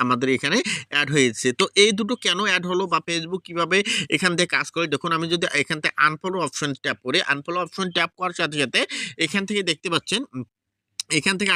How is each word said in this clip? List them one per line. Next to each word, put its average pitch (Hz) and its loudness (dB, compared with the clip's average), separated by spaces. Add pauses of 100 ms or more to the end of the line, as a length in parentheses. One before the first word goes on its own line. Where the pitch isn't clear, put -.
আমাদের 123 2
এখানে 151 0 (340)
অ্যাড 143 0
হয়েছে। 127 2 (120)
তো 190 6 (180)
এই 214 8
দুটো 226 -2 (100)
কেন 180 0 (120)
অ্যাড 180 0
হলো 185 0
বা 160 2 (100)
Facebook 170 -4
কিভাবে 170 0 (380)
এখান 180 2
থেকে 175 2
কাজ 143 2
করে, 165 0
দেখুন 170 -2
আমি 165 -2
যদি 175 0 (160)
এখান 160 -2
থেকে - 0 (120)
আনফলো 170 -2 (100)
অপশন 143 -4 (140)
ট্যাপ 131 -2
করি, 131 2 (140)
আনফলো 147 -4
অপশন 190 -6 (100)
ট্যাপ 170 0
করার 180 -4
সাথে 151 -2
সাথে 131 0 (440)
এখান 196 0
থেকে 208 0 (100)
দেখতে 165 -2
পাচ্ছেন, 185 -2 (140)
উম, 127 -8 (760)
এখান 190 2
থেকে 196 2